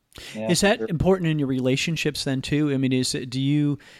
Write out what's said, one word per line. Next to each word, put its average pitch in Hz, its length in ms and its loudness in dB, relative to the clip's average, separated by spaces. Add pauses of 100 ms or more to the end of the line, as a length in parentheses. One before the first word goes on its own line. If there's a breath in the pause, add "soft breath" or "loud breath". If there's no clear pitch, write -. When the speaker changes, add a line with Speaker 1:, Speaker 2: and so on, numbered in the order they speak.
(360 loud breath)
Speaker 1:
yeah, 214 160 -4
Speaker 2:
Is 165 80 2
Speaker 1:
for 202 60 2
Speaker 2:
that 208 140 2
Speaker 1:
sure. 220 100 -4
Speaker 2:
important 180 400 2
in 156 100 0
your 139 80 0
relationships 135 800 0
then 135 160 -2
too? 147 320 0
I 135 40 0
mean, 131 140 2
is 127 240 0
it, 139 140 -8
do 127 100 -4
you, 147 400 2 (200 loud breath)